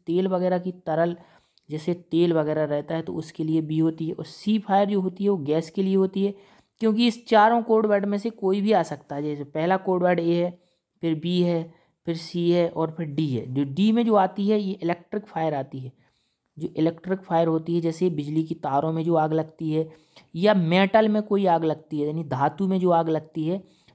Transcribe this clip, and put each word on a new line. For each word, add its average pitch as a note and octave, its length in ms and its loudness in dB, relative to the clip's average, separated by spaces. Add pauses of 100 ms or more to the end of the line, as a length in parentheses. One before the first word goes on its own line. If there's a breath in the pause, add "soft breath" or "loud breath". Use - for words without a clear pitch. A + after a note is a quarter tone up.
तेल F3+ 200 0
वगैरह F#3 320 0
की, F3+ 140 -6
तरल E3+ 420 -2 (540 soft breath)
जैसे D#3 240 -4
तेल E3+ 400 0
वगैरह D3+ 320 0
रहता D3 300 -4
है D#3+ 60 -4
तो E3+ 140 -10
उसके D#3 280 -8
लिए D#3+ 200 0
बी D#3 160 -2
होती D#3+ 280 0
है। F3 60 -6
और D#3 120 -10
सी - 340 -2
फायर G3 300 2
जो G3+ 120 0
होती F#3 220 -4
है G3+ 60 0
वो G3 100 2
गैस D3+ 300 -2
के G3 140 -2
लिए F#3+ 120 2
होती F#3+ 300 0
है, G3+ 80 -2 (480 soft breath)
क्योंकि A3 260 2
इस A#3 200 -2
चारों A3+ 360 6
कोड A3 220 2
वर्ड G3+ 200 2
में G3+ 120 -2
से G#3+ 140 -4
कोई G3 300 0
भी G#3 100 2
आ F#3 120 4
सकता C#3+ 320 -10
है। D3 80 -6
जैसे D3 220 -4
पहला D#3+ 340 0
कोड F#3 240 0
वर्ड F3+ 160 2
ए E3+ 140 2
है, F3 160 0 (540)
फिर E3 120 0
बी F3 260 0
है, F3 200 0 (460 soft breath)
फिर E3 100 -2
सी E3+ 340 -2
है F3 180 4
और D#3+ 220 -2
फिर D#3+ 160 -8
डी D3 200 -2
है। A#2 260 -4
जो C#3+ 120 0
डी F3+ 260 0
में A#3 140 2
जो A3 100 2
आती F#3+ 320 0
है G#3+ 120 2
ये G3 140 -4
इलेक्ट्रिक E3+ 520 -6
फायर D#3+ 280 -4
आती C3+ 260 -8
है। C3 120 -14 (640)
जो D#3+ 120 -8
इलेक्ट्रिक E3 520 -2
फायर E3 260 0
होती D#3+ 280 0
है, E3+ 60 0
जैसे E3 300 0
बिजली D3+ 320 -2
की D#3+ 120 -8
तारों D3 380 0
में D#3+ 100 -2
जो E3+ 120 0
आग D#3 180 2
लगती D#3 380 -4
है D#3 160 0 (480 soft breath)
या G3+ 180 4
मेटल F#3+ 560 4
में G#3+ 140 0
कोई G3+ 240 0
आग E3 180 4
लगती D#3 340 -4
है, D3 80 -2
यानी D#3 180 -4
धातु D3 420 -2
में F#3+ 120 0
जो F3+ 120 2
आग E3 180 2
लगती D#3 380 -4
है F#3 160 -4 (320 soft breath)